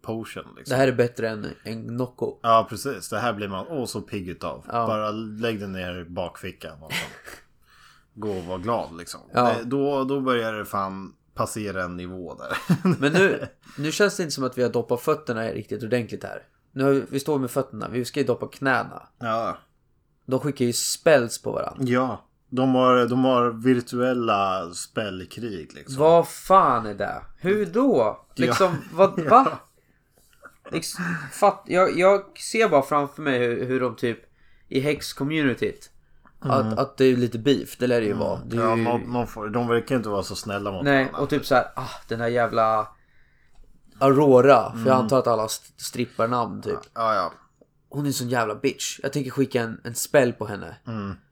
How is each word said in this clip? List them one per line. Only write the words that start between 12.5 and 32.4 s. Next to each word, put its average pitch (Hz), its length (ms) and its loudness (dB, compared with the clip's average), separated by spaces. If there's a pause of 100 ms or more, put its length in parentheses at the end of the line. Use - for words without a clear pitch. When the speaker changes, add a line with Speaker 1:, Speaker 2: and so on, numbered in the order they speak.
Speaker 1:
<laughs> - 40 -10
Speaker 2:
Men 143 120 2
nu, 175 340 2 (320)
nu 151 140 -4
känns 196 240 2
det 185 60 -4
inte 151 120 -4
som 135 100 -4
att 123 140 -4
vi 123 40 2
har 117 80 2
doppat 120 300 -2
fötterna 147 420 -2
riktigt 110 400 -6
ordentligt 107 420 -4
här. 98 180 -12 (300)
Nu 135 120 -2
har 139 60 6
vi, 139 180 2
vi 139 120 -4
står 147 180 -2
med 127 120 -4
fötterna. 110 380 -4
Vi 120 160 -4
ska 143 160 -6
ju 123 60 0
doppa 117 220 -2
knäna. 127 540 -2 (160)
Speaker 1:
Ja. 113 400 -4 (680)
Speaker 2:
De 127 140 0
skickar 139 240 -2
ju 120 80 0
spells - 680 2
på 110 100 -6
varandra. - 320 -6
Speaker 1:
Ja. 123 400 0 (300)
De 131 200 2
har, 127 320 6
de 127 180 2
har 120 260 4
virtuella 117 1200 0
spellkrig, 95 1000 -8
liksom. 131 220 -12
Speaker 2:
Vad 165 320 6
fan 139 580 2
är 104 80 -6
det? 98 280 -6 (160)
Hur 202 280 0
då? 220 320 2
Speaker 1:
Ja. 107 280 0 (180)
Speaker 2:
Liksom, 165 320 2 (160)
vad, 190 260 4
Speaker 1:
<laughs> 160 60 -4
Ja. 175 60 0
Speaker 2:
va? 254 280 6 (1120)
Liksom, 165 320 -6 (280)
fatt-, - 340 2
jag, 170 320 2
jag 196 400 4
ser 220 300 0